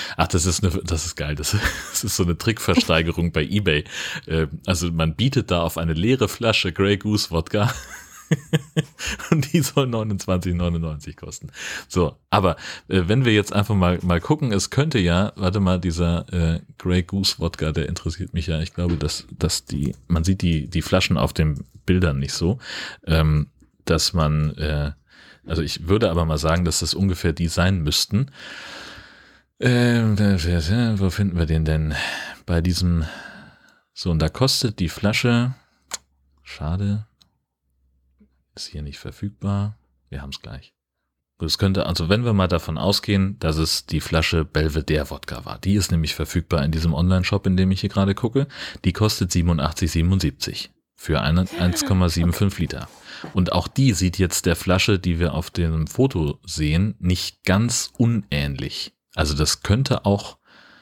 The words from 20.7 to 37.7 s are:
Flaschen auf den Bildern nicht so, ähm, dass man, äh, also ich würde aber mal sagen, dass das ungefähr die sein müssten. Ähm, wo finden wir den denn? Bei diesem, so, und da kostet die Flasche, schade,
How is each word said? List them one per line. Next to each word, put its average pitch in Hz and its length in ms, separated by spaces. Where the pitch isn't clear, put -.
Flaschen - 340
auf 64 160
den 76 320
Bildern 90 340
nicht 67 140
so, 98 260
ähm, 78 440
dass - 280
man, 76 420
äh, 73 360
also 80 180
ich 78 240
würde 101 240
aber 85 120
mal 80 140
sagen, 80 260
dass 82 160
das 85 140
ungefähr 87 400
die 85 140
sein 90 340
müssten. 98 500
Ähm, 120 580
wo 98 920
finden 95 280
wir 82 80
den 80 200
denn? 78 280
Bei 85 160
diesem, 87 440
so, - 160
und 80 100
da 78 100
kostet - 500
die 87 100
Flasche, 120 640
schade, 101 640